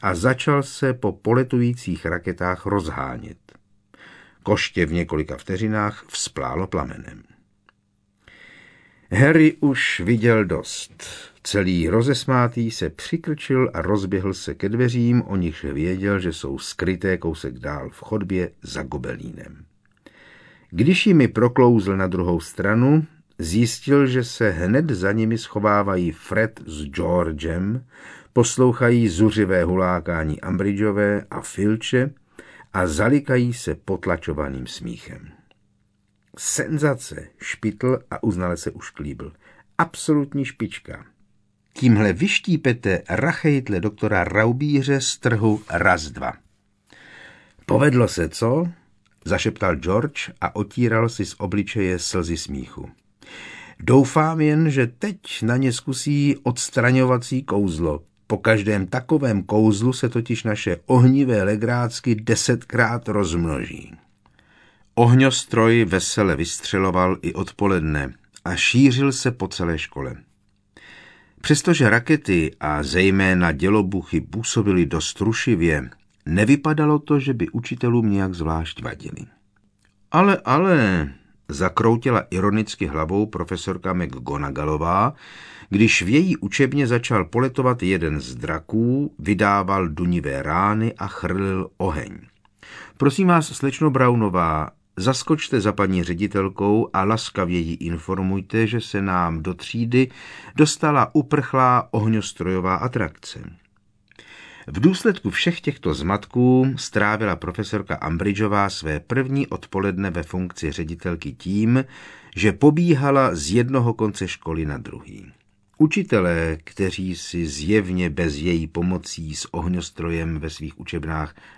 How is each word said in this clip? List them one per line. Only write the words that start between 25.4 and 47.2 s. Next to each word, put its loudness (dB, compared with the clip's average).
Fred -4
s -10
Georgem, -4
poslouchají 4
zuřivé 4
hulákání 0
Ambridgeové 0
a -8
Filče -2
a 0
zalikají 2
se -6
potlačovaným -4
smíchem. -14
"Senzace," -2
špitl -2
a -10
uznale 0
se -6
ušklíbil. -12
"Absolutní -2
špička. -10
Tímhle 6
vyštípete 0
rachejtle 0
doktora 0
Raubíře 2
z -6
trhu 2
raz 2
dva." -8